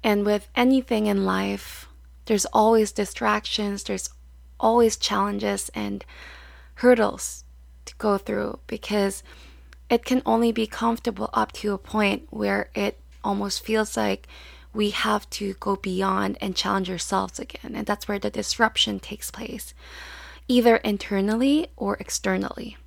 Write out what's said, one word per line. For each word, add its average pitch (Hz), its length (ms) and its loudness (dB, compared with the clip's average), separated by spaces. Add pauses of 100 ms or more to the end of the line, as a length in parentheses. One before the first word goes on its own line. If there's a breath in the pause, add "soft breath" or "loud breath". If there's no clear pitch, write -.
And 208 240 2
with 208 280 2
anything 247 520 4
in 202 180 2
life, 196 640 -4 (380)
there's 208 200 2
always 220 460 4
distractions, 208 920 -2
there's - 260 -6 (500)
always 226 360 6
challenges 202 800 -2
and 202 300 -6 (720 loud breath)
hurdles - 680 2 (420)
to - 100 -16
go 190 220 0
through, 208 480 -4
because 202 560 -2 (680 loud breath)
it 233 140 2
can 254 200 0
only 226 280 2
be 220 140 -2
comfortable 226 680 -4
up 220 200 0
to 208 200 -4
a 190 60 -4
point 202 520 0
where 208 440 -2
it 208 260 -4 (220)
almost 202 420 -4
feels 220 320 -2
like 202 320 -2 (460 loud breath)
we 208 160 2
have 214 400 -2
to 196 240 -6
go 196 220 -2
beyond 190 640 -2
and 190 160 -4
challenge 190 340 -2
ourselves 190 480 -4
again. - 360 -12
And 214 120 -6
that's - 220 -4
where 202 100 -2
the 202 120 -2
disruption 214 680 0
takes - 300 -10
place, - 420 -10 (760 loud breath)
either 240 280 8
internally 220 1000 2
or 202 220 -2
externally. - 800 -4 (100)